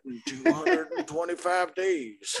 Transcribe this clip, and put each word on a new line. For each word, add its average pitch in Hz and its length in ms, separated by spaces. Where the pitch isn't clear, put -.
in 247 200
two 269 260
hundred 320 460
and 403 100
twenty-five 175 680
days. 143 640